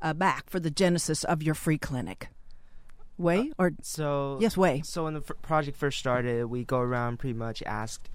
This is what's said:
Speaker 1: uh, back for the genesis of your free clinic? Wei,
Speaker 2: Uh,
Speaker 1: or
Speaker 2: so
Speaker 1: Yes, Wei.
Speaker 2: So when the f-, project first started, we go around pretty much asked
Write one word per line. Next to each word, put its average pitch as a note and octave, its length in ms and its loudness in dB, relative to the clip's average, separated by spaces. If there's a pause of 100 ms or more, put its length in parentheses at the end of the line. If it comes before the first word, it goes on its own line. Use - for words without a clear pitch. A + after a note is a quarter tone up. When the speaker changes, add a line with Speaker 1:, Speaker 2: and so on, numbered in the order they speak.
Speaker 1:
uh, D#3+ 140 0
back D#3+ 340 2
for F#3+ 100 -2
the E3 120 0
genesis F3 520 2
of D#3 200 0
your D#3 120 2
free D#3 220 2
clinic? A#2 520 -6 (880)
Wei, F#3 340 2
Speaker 2:
Uh, F#3 120 -2
Speaker 1:
or F3 180 4
Speaker 2:
so C#3+ 600 -2
Speaker 1:
Yes, A3 160 2
Wei. D#3+ 260 6
Speaker 2:
So E3 220 -4
when D#3 100 -2
the D3+ 60 -4
f-, - 200 -6
project D3+ 360 0
first C#3+ 240 0
started, A#2+ 460 2
we B2 180 -4
go B2+ 160 0
around A#2+ 400 0
pretty B2 180 -2
much A2+ 240 -4
asked - 520 -6